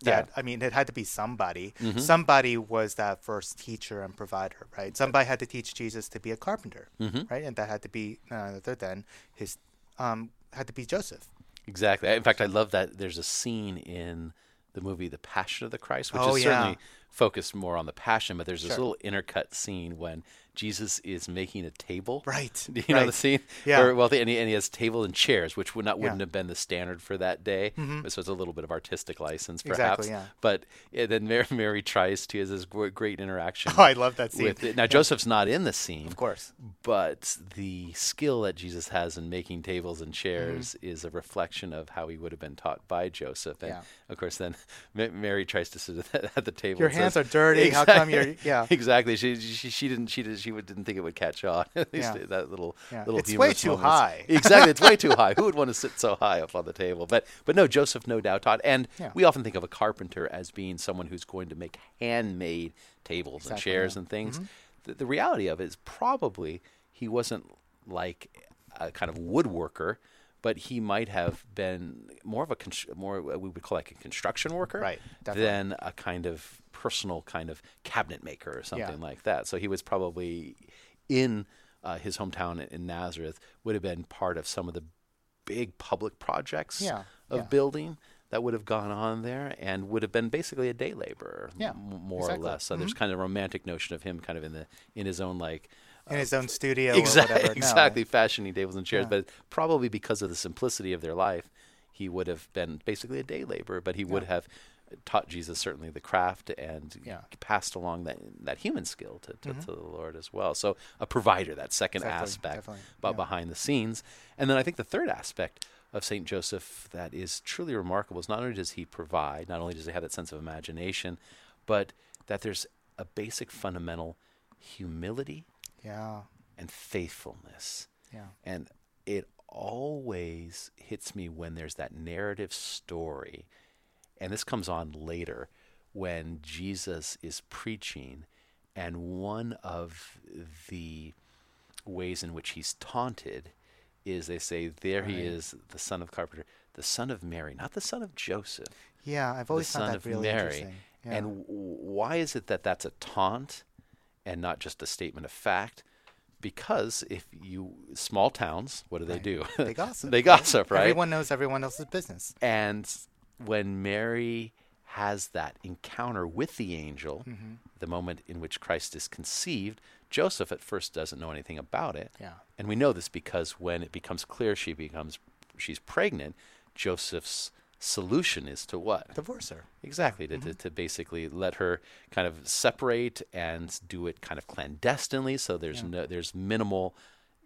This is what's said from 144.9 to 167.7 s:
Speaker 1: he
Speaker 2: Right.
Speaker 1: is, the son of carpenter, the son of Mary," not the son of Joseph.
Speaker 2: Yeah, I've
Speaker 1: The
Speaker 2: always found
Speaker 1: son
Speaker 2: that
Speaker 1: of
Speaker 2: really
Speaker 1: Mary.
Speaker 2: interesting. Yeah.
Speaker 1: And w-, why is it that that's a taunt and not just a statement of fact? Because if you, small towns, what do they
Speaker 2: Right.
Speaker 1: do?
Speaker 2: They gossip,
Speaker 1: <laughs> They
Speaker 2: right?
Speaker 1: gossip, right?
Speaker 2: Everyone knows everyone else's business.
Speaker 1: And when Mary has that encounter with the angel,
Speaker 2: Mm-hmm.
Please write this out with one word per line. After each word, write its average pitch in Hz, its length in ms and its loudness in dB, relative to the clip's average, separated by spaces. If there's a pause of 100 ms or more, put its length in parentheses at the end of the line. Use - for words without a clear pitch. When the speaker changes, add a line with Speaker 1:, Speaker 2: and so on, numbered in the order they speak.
Speaker 1:
he 101 120 -4
Speaker 2:
Right. 87 80 -4
Speaker 1:
is, 85 300 -8 (140)
the - 100 -16
son 92 240 -6
of 82 80 -14
carpenter, 80 340 -10 (300)
the - 80 -16
son 123 280 -4
of 98 120 -10
Mary," 82 320 -10
not 73 180 -12
the 208 80 -10
son 233 220 -8
of 190 120 -14
Joseph. - 540 -8 (360)
Speaker 2:
Yeah, 143 300 -2
I've 127 140 -8
Speaker 1:
The 156 60 -2
Speaker 2:
always 160 160 -2
found 135 120 -2
Speaker 1:
son 104 80 0
Speaker 2:
that 104 60 -2
Speaker 1:
of 95 100 -10
Speaker 2:
really 110 160 -4
Speaker 1:
Mary. 107 160 2 (200)
Speaker 2:
interesting. 92 160 -10 (300)
Yeah. 117 80 -10
Speaker 1:
And 107 140 -2
w-, 98 220 -10
why 98 680 -4
is 165 200 -2
it 107 100 -8
that 95 160 -2
that's 92 220 0
a 80 60 -8 (100)
taunt 107 640 -2 (600)
and 87 160 -8
not 87 180 -2
just - 240 -12
a - 40 -8
statement - 380 -8
of - 80 -14
fact? 101 500 -2 (580)
Because 113 680 -2
if 92 240 -10
you, 92 420 -12 (200)
small 107 360 4
towns, 98 600 -4
what 87 80 -4
do 82 80 -6
they 85 80 -4
Speaker 2:
Right. 87 80 -6
Speaker 1:
do? 92 220 -2 (120)
Speaker 2:
They 113 180 0
gossip, 175 360 -6
Speaker 1:
<laughs> - 0 -
They 120 80 8
Speaker 2:
right? 123 60 6
Speaker 1:
gossip, - 460 10
right? 95 120 8
Speaker 2:
Everyone 160 280 6
knows 156 200 0
everyone 135 340 0
else's 135 220 -6
business. - 560 -6
Speaker 1:
And 107 460 2 (560)
when 101 380 0
Mary 117 680 -2 (380)
has 101 380 -2
that 78 340 -6
encounter 98 640 -6
with 90 300 -4
the 92 180 -6
angel, 76 540 -10
Speaker 2:
Mm-hmm. 110 260 -16 (260)